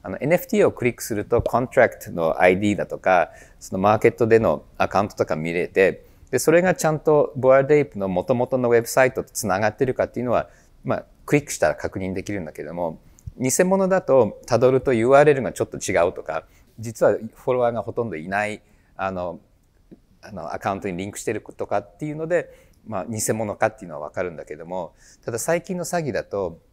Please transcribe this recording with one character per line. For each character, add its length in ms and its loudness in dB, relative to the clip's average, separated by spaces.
あ 80 -12
の、 120 -8
エ 60 -2
ヌ 80 4
エ 20 0
フ 100 -6
テ 100 -2
ィ 40 2
ー 60 6
を 40 2
ク 140 -8
リ 80 0
ッ 20 -14
ク 80 -14
す 100 -6
る 120 -4
と、 160 2
コ 180 0
ン 80 -2
ト 140 2
ラ 80 6
ク 140 -10
ト 100 -14
の 260 0
ア 80 6
イ 100 6
デ 100 -2
ィ 80 2
ー 20 -6
だ 80 -4
と 140 -12
か、 320 2
そ 160 -12
の 60 -4
マ 120 4
ー 60 2
ケ 80 4
ッ 80 4
ト 120 0
で 120 6
の 240 0
ア 100 0
カ 140 0
ウ 20 0
ン 60 -4
ト 80 -14
と 80 0
か 100 -4
見 160 -4
れ 160 -2
て、 380 2
で、 80 -2
そ 140 2
れ 80 6
が 120 2
ち 120 -4
ゃ 60 2
ん 100 -4
と 340 2
ボ 180 4
ア 120 6
デ 160 4
イ 40 0
プ 140 -14
の 80 -2
元 260 0
々 240 0
の 120 0
ウ 20 4
ェ 100 6
ブ 60 -8
サ 180 4
イ 80 -2
ト 100 -4
と 60 -12
つ 160 -8
な 140 0
が 80 2
っ 80 0
て 100 0
る 80 -2
か 120 0
っ 20 -14
て 140 -8
い 20 -4
う 20 -4
の 60 -2
は、 180 0
ま 100 -2
あ、 100 -10
ク 100 0
リ 60 2
ッ 40 -16
ク 60 -14
し 80 -10
た 80 2
ら 80 0
確 240 -8
認 140 -4
で 100 -6
き 80 -10
る 80 -6
ん 60 -10
だ 80 -14
け 100 -14
ど 100 -12
も、 280 -6
偽 140 -2
物 240 2
だ 120 2
と 460 2
辿 240 4
る 100 2
と 120 0
ユ 160 2
ー 80 8
ア 40 8
ー 40 8
ル 60 6
エ 20 4
ル 100 0
が 80 -4
ち 80 -14
ょ 60 0
っ 20 -20
と 100 -12
違 140 -6
う 60 -2
と 100 -14
か、 220 -8
実 260 -4
は 120 4
フ 160 -6
ォ 40 0
ロ 40 -2
ワ 120 2
ー 20 -8
が 80 -4
ほ 100 -8
と 140 -4
ん 40 -8
ど 60 -6
い 140 -10
な 180 -2
い、 140 -8
あ 160 -4
の、 300 -6
あ 100 -20
の、 220 -10
ア 60 -10
カ 120 -2
ウ 40 -2
ン 40 -10
ト 80 -8
に 80 -6
リ 100 -8
ン 60 -10
ク 80 -14
し 60 -14
て 80 -2
る 80 -6
と 260 -12
か 120 -2
っ 180 -12
て 80 -10
い 80 -8
う 20 -10
の 120 -8
で、 220 -2
ま 140 -6
あ、 60 -8
偽 280 -4
物 240 -6
か 100 2
っ 100 -4
て 60 -16
い 40 -16
う 20 -18
の 60 -14
は 60 -10
わ 100 -12
か 120 -6
る 80 -6
ん 60 -16
だ 80 -14
け 100 -14
ど 100 -18
も、 280 -10
た 60 -6
だ 80 -6
最 220 -2
近 160 -8
の 60 -8
詐 220 -6
欺 80 -6
だ 100 -4
と 380 -6